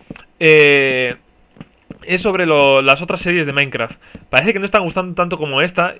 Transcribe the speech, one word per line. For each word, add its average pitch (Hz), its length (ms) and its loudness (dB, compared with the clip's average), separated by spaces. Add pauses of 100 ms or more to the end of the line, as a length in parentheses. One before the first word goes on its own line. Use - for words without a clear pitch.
(380)
eh, 139 800 4 (840)
es 180 180 -4
sobre 185 240 -2
lo, 139 380 4
las 135 180 2
otras 175 200 -8
series 175 260 -2
de 139 80 -8
Minecraft. 131 440 -4 (300)
Parece 160 240 0
que 196 60 -2
no 196 80 -6
están 196 180 0
gustando 180 300 -6
tanto 175 240 -4
como 143 240 -4
esta, 175 360 -2